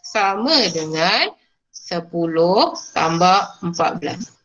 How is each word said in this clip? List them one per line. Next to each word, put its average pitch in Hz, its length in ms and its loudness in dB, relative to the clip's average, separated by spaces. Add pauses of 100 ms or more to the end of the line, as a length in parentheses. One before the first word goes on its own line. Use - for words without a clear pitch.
sama 214 680 0
dengan 165 600 -2 (400)
sepuluh 170 1000 0 (240)
tambah 170 400 4 (240)
empat 170 400 -4
belas. 180 320 -10 (120)